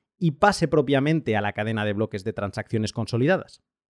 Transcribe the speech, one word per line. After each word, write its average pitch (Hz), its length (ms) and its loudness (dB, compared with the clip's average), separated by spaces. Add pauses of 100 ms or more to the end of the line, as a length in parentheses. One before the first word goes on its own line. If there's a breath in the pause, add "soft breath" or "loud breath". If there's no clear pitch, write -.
(180)
y 170 140 2
pase 196 380 2
propiamente 139 640 2
a 104 60 2
la 101 120 -4
cadena 107 300 -2
de 107 100 -2
bloques 104 300 -4
de 107 100 -4
transacciones 107 600 -4
consolidadas? 123 720 -2 (300)